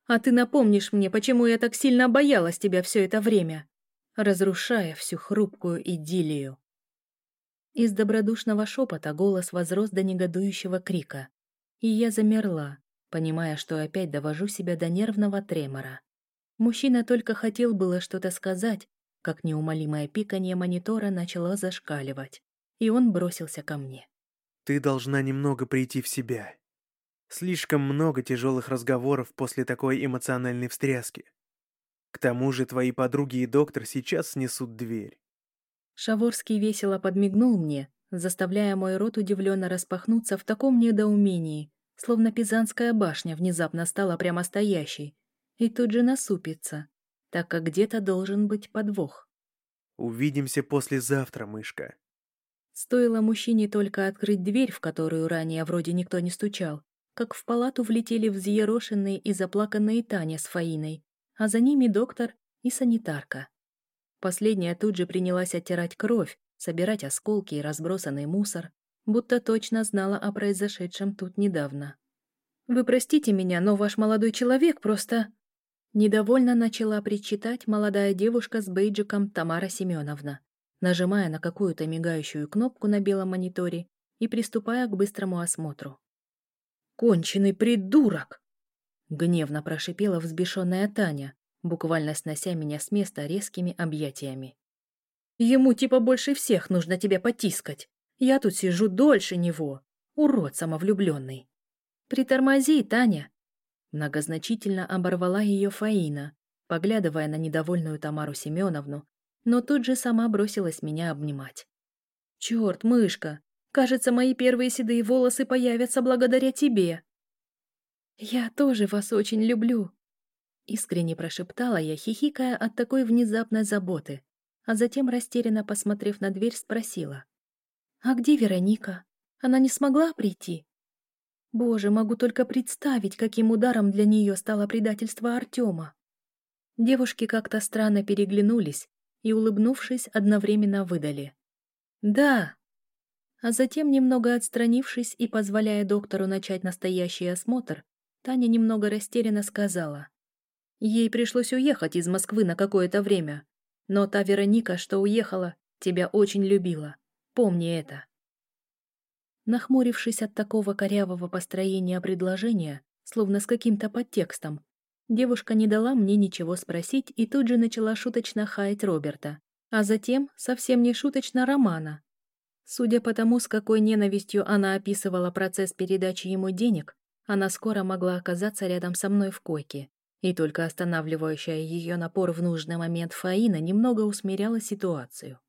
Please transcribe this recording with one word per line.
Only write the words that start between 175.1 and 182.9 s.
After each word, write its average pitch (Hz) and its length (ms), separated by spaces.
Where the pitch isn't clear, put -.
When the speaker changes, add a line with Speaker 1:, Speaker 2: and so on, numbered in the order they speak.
Speaker 1:
процесс 185 420
передачи 185 540
ему 190 240
денег, 185 440
она 196 240
скоро 208 340
могла 180 340
оказаться 185 500
рядом 180 260
со 196 160
мной 202 220
в - 100
койке, 147 480
и 180 140
только 160 280
останавливающая 160 920
её 165 400
напор 170 360
в 170 100
нужный 165 340
момент 170 360